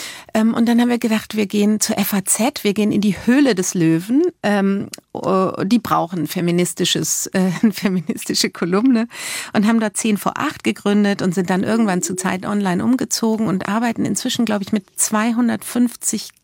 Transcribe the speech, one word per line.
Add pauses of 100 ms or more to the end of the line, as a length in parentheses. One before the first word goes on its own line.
(340)
Ähm,
und
dann
haben
wir
gedacht,
wir
gehen
zur
F
A
Z,
wir
gehen
in
die (100)
Höhle
des
Löwen. (200)
Ähm, (240)
äh,
die
brauchen
feministisches,
äh,
<laughs>
eine
feministische
Kolumne (460)
und
haben
dort
zehn
vor
acht
gegründet
und
sind
dann
irgendwann
zu
Zeit
Online
umgezogen
und
arbeiten
inzwischen,
glaub
ich,
mit
zweihundertfünfzig (120)